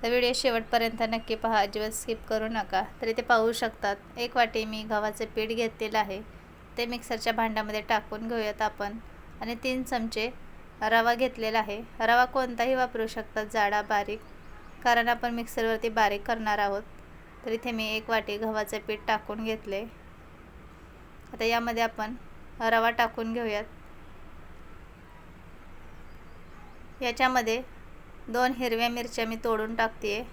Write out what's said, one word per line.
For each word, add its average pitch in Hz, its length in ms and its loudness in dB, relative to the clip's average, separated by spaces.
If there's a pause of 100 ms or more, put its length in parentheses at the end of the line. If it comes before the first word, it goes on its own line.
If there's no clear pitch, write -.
तर 233 60 2
व्हिडिओ 247 260 4
शेवटपर्यंत 226 680 2
नक्की 226 320 0
पहा, 226 240 4
अजिबात 214 320 0
स्किप 226 360 -4
करू 220 200 0
नका. 202 360 0 (180)
तर 226 60 -2
इथे 226 160 0
पाहू 233 300 6
शकतात, 220 420 0 (220)
एक 240 200 -2
वाटी 226 280 4
मी 220 180 -6
गव्हाचं 214 420 0 (100)
पीठ 220 140 0
घेतलेलं 226 480 0
आहे, 202 220 2 (580)
ते 240 80 0
मिक्सरच्या 233 480 -2
भांड्यामध्ये 214 500 0
टाकून 220 440 0
घेऊयात 220 340 0
आपण. 208 360 -2 (440)
आणि 226 220 -4
तीन 254 200 0
चमचे 226 460 0 (540)
रवा 226 320 6
घेतलेला 233 440 2
आहे. 208 200 -2 (220)
रवा 240 260 8
कोणताही 247 480 2
वापरू 247 320 2
शकतात, 214 460 -4
जाडा, 208 300 4
बारीक, 208 360 0 (640)
कारण 233 240 6
आपण 240 260 2
मिक्सरवरती 226 580 0
बारीक 208 320 4
करणार 220 360 2
आहोत. 202 220 2 (640)
तर 233 60 -4
इथे 233 200 -2
मी 220 180 -2
एक 220 200 -2
वाटी 214 280 2
गव्हाचं 214 420 -2
पीठ 214 280 -4
टाकून 214 360 0
घेतले. 220 420 -2 (1400)
आता 226 180 -4
यामध्ये 233 380 2
आपण 220 300 -2 (480)
रवा 226 280 6
टाकून 226 440 2
घेऊयात. 220 300 0 (3500)
याच्यामध्ये 247 600 2 (680)
दोन 247 240 4
हिरव्या 240 380 2
मिरच्या 233 380 -2
मी 226 160 -4
तोडून 220 320 2
टाकतेय. 220 460 0 (120)